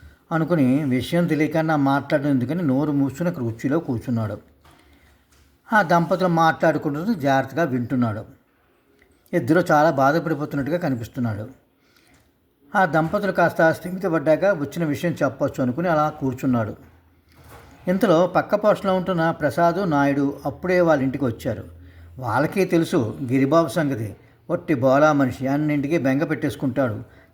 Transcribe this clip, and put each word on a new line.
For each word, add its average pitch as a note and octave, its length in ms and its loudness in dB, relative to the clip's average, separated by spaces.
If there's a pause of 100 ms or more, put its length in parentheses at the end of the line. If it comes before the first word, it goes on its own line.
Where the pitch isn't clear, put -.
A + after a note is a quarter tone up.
(320)
అనుకుని D#3 520 2
విషయం C#3 420 0
తెలియకుండా D#3 500 0
మాట్లాడడం C#3 520 0
ఎందుకని C#3 340 0
నోరు C#3+ 300 0
మూసుకుని C#3 360 -2
అక్కడ C3 140 -4
కుర్చీలో B2 360 -2
కూర్చున్నాడు. A#2 600 -4 (1300)
ఆ G#3+ 100 4
దంపతులు E3+ 460 2
మాట్లాడుకుంటున్నది D#3+ 920 0
జాగ్రత్తగా C3+ 440 0
వింటున్నాడు. A#2+ 600 -2 (1080)
ఇద్దరు D#3+ 380 2
చాలా D3+ 200 4
బాధపడిపోతున్నట్టుగా D3 880 0
కనిపిస్తున్నాడు. A#2+ 680 -6 (1300)
ఆ F#3+ 80 4
దంపతులు E3 480 0
కాస్త E3 400 2
స్థిమితపడ్డాక D#3+ 720 0
వచ్చిన F#3+ 400 -2
విషయం D#3 280 -2
చెప్పొచ్చు C#3 500 -2
అనుకుని C3 260 -2
అలా D3+ 200 2
కూర్చున్నాడు. B2 680 -2 (1120)
ఇంతలో F#3 380 4
పక్క F3 280 0
పోర్షన్లో G3+ 420 2
ఉంటున్న E3+ 340 0
ప్రసాద్, E3+ 600 0
నాయుడు C#3+ 560 0
అప్పుడే F3+ 340 0
వాళ్ళ D#3+ 220 4
ఇంటికి C3+ 220 -2
వచ్చారు. G#2+ 400 -4 (540)
వాళ్ళకి C3 460 0
తెలుసు D#3+ 580 0
గిరిబాబు C#3 460 2
సంగతి, B2+ 480 -4 (340)
ఒట్టి C#3 240 -2
బోలా C3+ 380 4
మనిషి, C3 340 0
అన్నింటికీ D3 520 0
బెంగ C#3 260 0
పెట్టేసుకుంటాడు, C3 800 -2 (320)